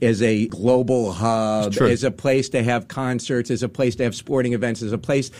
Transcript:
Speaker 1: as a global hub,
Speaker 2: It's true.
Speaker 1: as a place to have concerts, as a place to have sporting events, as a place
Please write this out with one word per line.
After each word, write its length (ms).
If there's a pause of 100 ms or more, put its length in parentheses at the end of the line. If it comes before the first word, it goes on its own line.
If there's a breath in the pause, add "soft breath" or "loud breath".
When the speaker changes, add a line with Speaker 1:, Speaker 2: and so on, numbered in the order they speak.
Speaker 1:
as 220
a 240
global 640
hub, 560
Speaker 2:
It's 100
true. 120
Speaker 1:
as 140
a 60
place 400
to 140
have 240
concerts, 640
as 100
a 80
place 280
to 60
have 120
sporting 380
events, 280
as 100
a 60
place 320 (100)